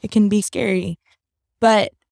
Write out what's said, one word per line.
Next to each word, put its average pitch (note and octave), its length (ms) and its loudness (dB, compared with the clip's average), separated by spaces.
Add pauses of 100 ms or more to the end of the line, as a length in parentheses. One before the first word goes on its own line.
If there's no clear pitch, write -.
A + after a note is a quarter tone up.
It G#3 100 -10
can G#3 180 4
be G#3 120 0
scary, F#3 560 -4 (640)
but A3 320 2 (200)